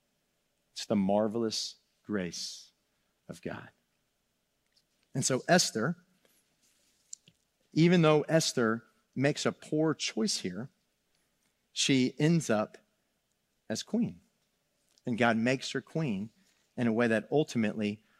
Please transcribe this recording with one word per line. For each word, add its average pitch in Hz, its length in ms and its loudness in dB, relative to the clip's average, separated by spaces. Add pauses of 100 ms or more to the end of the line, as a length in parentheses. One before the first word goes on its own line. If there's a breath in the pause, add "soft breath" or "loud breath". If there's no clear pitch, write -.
(760)
It's - 120 -12
the 110 100 2
marvelous 107 800 0 (320)
grace - 640 -8 (580)
of - 140 -16
God. - 260 -12 (1500)
And 139 100 -2
so 127 240 -2
Esther, 165 480 2 (1800)
even 170 300 6
though 151 200 4
Esther 117 640 0 (300)
makes 143 300 0
a 113 80 2
poor 156 420 -2
choice - 440 -4
here, 95 320 -8 (1040)
she 131 460 2
ends 156 320 2
up 107 280 -2 (880)
as 110 140 -6
queen. 110 380 -4 (840)
And 120 140 -4
God 117 180 4
makes 127 360 -2
her 135 80 -6
queen 113 500 -6 (460)
in 123 100 0
a 117 60 2
way 117 160 2
that 110 220 0
ultimately 110 720 -2 (200)